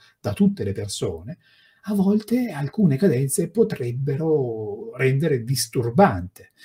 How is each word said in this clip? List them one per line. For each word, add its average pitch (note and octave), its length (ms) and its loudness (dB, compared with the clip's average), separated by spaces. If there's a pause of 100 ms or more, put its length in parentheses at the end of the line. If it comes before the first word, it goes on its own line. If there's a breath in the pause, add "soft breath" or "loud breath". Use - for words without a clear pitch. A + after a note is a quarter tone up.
(200 soft breath)
da G#2 140 -6
tutte G3+ 300 2
le G2+ 80 -2
persone, G2+ 680 -8 (480 soft breath)
a G#3 80 -4
volte G#3+ 580 2
alcune D3 440 2
cadenze C#3 540 2
potrebbero C3 1500 -2
rendere C3+ 480 2
disturbante. A#2 1080 0 (140 loud breath)